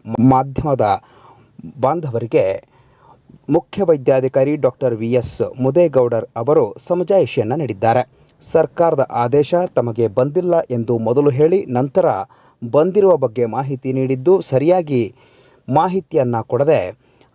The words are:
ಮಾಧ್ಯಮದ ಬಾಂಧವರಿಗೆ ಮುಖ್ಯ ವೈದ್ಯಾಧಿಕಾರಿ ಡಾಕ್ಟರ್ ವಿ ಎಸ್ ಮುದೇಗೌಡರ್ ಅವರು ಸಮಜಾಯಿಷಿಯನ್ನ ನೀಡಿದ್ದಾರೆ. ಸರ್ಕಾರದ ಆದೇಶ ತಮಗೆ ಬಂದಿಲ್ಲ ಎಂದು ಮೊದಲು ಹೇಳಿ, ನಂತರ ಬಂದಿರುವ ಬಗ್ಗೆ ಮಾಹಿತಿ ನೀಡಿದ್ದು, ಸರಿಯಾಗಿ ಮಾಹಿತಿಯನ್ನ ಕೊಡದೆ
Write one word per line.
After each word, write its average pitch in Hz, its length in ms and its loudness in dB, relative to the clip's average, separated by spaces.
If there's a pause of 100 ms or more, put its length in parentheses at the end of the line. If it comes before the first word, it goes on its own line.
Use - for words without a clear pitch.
(180)
ಮಾಧ್ಯಮದ 131 800 2 (800)
ಬಾಂಧವರಿಗೆ 117 880 -2 (840)
ಮುಖ್ಯ 170 320 -2
ವೈದ್ಯಾಧಿಕಾರಿ 135 720 2
ಡಾಕ್ಟರ್ 131 380 -2
ವಿ 113 180 -4
ಎಸ್ 120 300 -2 (180)
ಮುದೇಗೌಡರ್ 131 680 2 (100)
ಅವರು 120 420 0
ಸಮಜಾಯಿಷಿಯನ್ನ 165 760 0
ನೀಡಿದ್ದಾರೆ. 117 560 -2 (300)
ಸರ್ಕಾರದ 160 680 0
ಆದೇಶ 123 440 0 (200)
ತಮಗೆ 117 340 0
ಬಂದಿಲ್ಲ 151 520 0 (100)
ಎಂದು 117 280 -2
ಮೊದಲು 123 320 2
ಹೇಳಿ, 151 360 0
ನಂತರ 135 400 -2 (640)
ಬಂದಿರುವ 180 460 4
ಬಗ್ಗೆ 123 300 -2
ಮಾಹಿತಿ 131 460 -6
ನೀಡಿದ್ದು, 131 480 0
ಸರಿಯಾಗಿ 143 720 0 (540)
ಮಾಹಿತಿಯನ್ನ 147 720 0
ಕೊಡದೆ 120 580 0 (360)